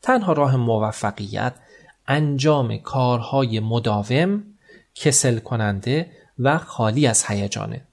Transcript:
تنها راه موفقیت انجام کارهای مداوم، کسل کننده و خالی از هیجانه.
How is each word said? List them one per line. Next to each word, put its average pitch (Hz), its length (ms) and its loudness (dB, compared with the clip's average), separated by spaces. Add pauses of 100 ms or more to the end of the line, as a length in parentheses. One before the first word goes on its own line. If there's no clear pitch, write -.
تنها 214 320 2
راه 143 220 4
موفقیت 107 960 -2 (540)
انجام 143 720 2
کارهای 123 800 0
مداوم، 117 840 0 (520)
کسل 127 440 2
کننده 110 720 -2 (280)
و 139 180 2
خالی 123 500 0
از 113 180 2
هیجانه. 104 560 -4 (120)